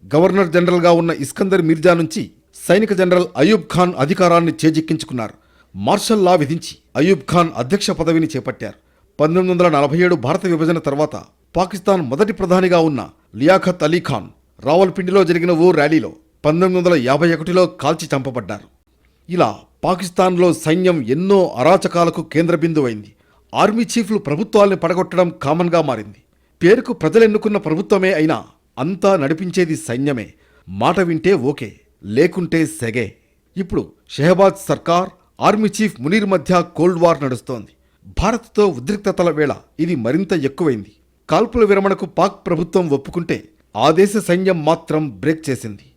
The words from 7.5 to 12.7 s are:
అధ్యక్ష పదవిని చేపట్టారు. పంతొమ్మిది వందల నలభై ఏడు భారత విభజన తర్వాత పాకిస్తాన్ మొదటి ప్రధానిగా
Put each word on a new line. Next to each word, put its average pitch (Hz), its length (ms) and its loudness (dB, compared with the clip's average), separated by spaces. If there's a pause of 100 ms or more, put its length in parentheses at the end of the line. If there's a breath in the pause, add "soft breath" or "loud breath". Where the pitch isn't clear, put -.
అధ్యక్ష 131 340 -2
పదవిని 165 360 0
చేపట్టారు. 123 480 -8 (440)
పంతొమ్మిది 175 320 2
వందల 175 180 2
నలభై 147 300 0
ఏడు 180 160 2
భారత 123 320 -4
విభజన 165 320 0
తర్వాత 147 380 -4 (400)
పాకిస్తాన్ 185 460 -2
మొదటి 151 300 -2
ప్రధానిగా 180 460 2